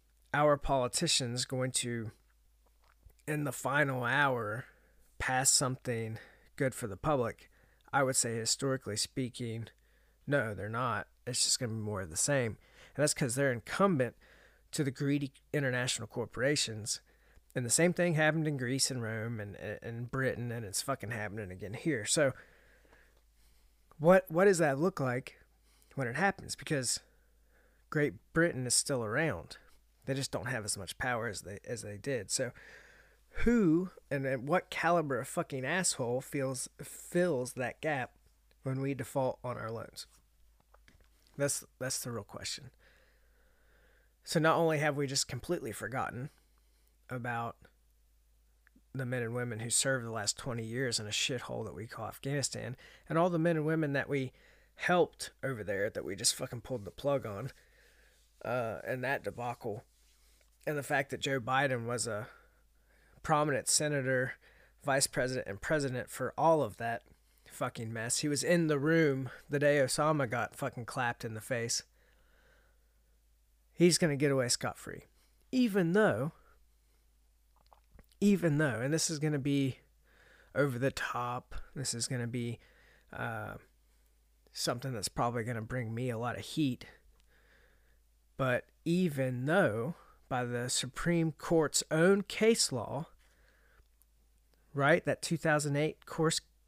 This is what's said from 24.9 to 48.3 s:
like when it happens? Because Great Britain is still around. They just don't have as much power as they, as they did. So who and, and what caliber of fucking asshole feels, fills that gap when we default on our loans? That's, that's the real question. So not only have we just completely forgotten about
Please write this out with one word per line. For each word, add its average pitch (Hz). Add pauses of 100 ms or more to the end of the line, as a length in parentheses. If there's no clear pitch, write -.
like 127 (600)
when 135
it 117
happens? 190
Because 131 (880)
Great 147 (180)
Britain 165
is 123
still 127
around. 113 (480)
They 135
just 135
don't -
have 123
as 104
much 95
power 120
as 95
they, 92
as 120
they 104
did. 110
So - (880)
who 190 (200)
and, 135
and 135
what 175
caliber 156
of 113
fucking 139
asshole 131
feels, 135 (120)
fills 143
that 123
gap 139 (520)
when 135
we 139
default 127
on 120
our 113
loans? - (1300)
That's, 139 (160)
that's 87
the -
real -
question. - (1500)
So -
not 156
only 160
have 147
we 143
just 135
completely 131
forgotten 120 (800)
about 117 (1400)